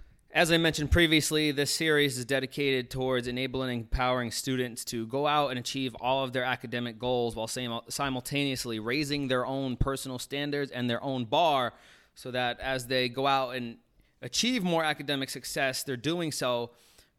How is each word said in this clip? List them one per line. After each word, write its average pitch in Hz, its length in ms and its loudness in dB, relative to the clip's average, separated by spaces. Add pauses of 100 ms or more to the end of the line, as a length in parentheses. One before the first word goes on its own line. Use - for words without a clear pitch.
(300)
As 165 220 4
I 165 60 6
mentioned 156 320 2
previously, 156 640 4
this 139 180 0
series 147 480 2
is 123 80 -6
dedicated 131 640 0
towards 131 360 0
enabling 127 440 -2
and 120 100 -2
empowering 127 500 0
students 123 560 -2
to 113 200 -4
go 135 200 -2
out 147 220 4
and 127 100 -4
achieve 127 440 -4
all 135 200 2
of 123 120 -4
their 127 100 0
academic 120 540 -4
goals 123 360 0
while 110 120 -4
sim-, 117 420 -6
simultaneously 131 920 -2
raising 139 500 -2
their 123 180 2
own 135 320 -2
personal 135 400 -2
standards 143 520 -4
and 123 200 -2
their 117 120 0
own 131 220 -2
bar 139 480 4 (420)
so - 160 -12
that 123 300 -2
as 127 280 -2
they 127 200 2
go 131 180 0
out 135 300 2
and 117 220 -6 (420)
achieve 220 420 0
more 165 220 2
academic 143 460 -2
success, 135 520 -2
they're 135 140 -4
doing 156 340 -2
so 120 420 -2 (460)